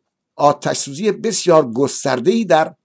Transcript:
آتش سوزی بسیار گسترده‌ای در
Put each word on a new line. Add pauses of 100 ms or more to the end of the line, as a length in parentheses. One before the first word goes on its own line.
(360)
آتش
سوزی
بسیار
گسترده‌ای
در (100)